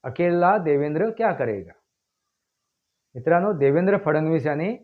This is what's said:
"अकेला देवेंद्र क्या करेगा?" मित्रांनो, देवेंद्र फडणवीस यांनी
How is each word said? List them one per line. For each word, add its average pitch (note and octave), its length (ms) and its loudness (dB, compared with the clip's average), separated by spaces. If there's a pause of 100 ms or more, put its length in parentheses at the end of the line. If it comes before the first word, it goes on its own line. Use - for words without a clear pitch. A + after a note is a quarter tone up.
"अकेला F3 560 2
देवेंद्र D3+ 520 0
क्या A3 220 -2
करेगा?" A#2 400 -6 (1400)
मित्रांनो, F3 380 0
देवेंद्र E3+ 520 2
फडणवीस D#3 420 0
यांनी D#3+ 380 -2